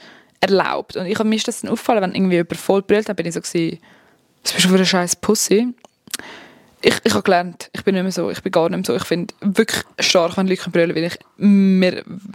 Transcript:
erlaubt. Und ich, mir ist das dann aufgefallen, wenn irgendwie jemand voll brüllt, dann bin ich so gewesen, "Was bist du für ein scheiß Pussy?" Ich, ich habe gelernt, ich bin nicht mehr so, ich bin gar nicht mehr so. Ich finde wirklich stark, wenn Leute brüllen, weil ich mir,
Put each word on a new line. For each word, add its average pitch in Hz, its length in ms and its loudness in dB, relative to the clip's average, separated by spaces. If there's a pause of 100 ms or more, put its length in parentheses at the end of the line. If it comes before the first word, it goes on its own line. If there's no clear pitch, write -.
(400)
erlaubt. 180 560 0
Und 180 120 -6
ich, 190 140 -2
mir 220 140 2
ist 214 120 -4
das 233 140 -6
dann 208 100 -6
aufgefallen, 226 300 0
wenn 180 140 -4
irgendwie 185 200 2
jemand 170 220 -2
voll 196 240 0
brüllt, 208 280 0
dann 202 60 -4
bin 170 100 -4
ich 170 80 -6
so 165 80 -8
gewesen, 165 380 -4 (640)
"Was - 100 -6
bist - 120 0
du 185 40 4
für 185 80 4
ein 190 80 4
scheiß 175 320 0
Pussy?" 220 560 0 (1080)
Ich, - 120 4 (100)
ich 220 100 2
habe 208 100 0
gelernt, 180 500 0
ich - 100 -12
bin 190 120 0
nicht 185 80 0
mehr 190 80 -2
so, 170 180 -4
ich - 140 -8
bin 185 80 -4
gar 165 180 2
nicht 175 80 -4
mehr 185 80 -4
so. - 100 -2
Ich 185 100 -4
finde 170 360 -4
wirklich - 420 0 (160)
stark, 175 380 2
wenn 190 100 0
Leute 190 220 -2
brüllen, 170 260 2
weil 160 100 -2
ich 175 120 -8 (180)
mir, 190 680 4 (320)